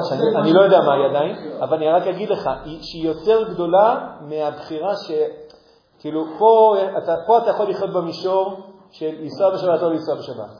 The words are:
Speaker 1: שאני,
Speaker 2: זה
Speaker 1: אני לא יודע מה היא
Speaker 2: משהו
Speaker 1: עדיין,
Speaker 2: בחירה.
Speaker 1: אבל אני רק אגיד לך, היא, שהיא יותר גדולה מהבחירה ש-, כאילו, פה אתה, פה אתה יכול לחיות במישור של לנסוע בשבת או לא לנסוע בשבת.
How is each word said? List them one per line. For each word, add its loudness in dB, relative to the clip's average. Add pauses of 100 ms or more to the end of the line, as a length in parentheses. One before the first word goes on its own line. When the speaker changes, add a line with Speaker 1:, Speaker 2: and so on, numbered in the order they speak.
Speaker 1:
שאני, 0
Speaker 2:
זה 0
Speaker 1:
אני 2
לא 6
יודע 6
מה 2
היא 2
Speaker 2:
משהו 0
Speaker 1:
עדיין, -2
Speaker 2:
בחירה. -8
Speaker 1:
אבל 0
אני -2
רק 2
אגיד -4
לך, -2 (140)
היא, -14
שהיא -8
יותר 0
גדולה 2
מהבחירה -6
ש-, -10 (840)
כאילו, -6 (140)
פה 6 (240)
אתה, -2 (120)
פה 6
אתה 2
יכול -2
לחיות -4
במישור -2 (340)
של -8
לנסוע 0
בשבת 0
או 0
לא 0
לנסוע -4
בשבת. -12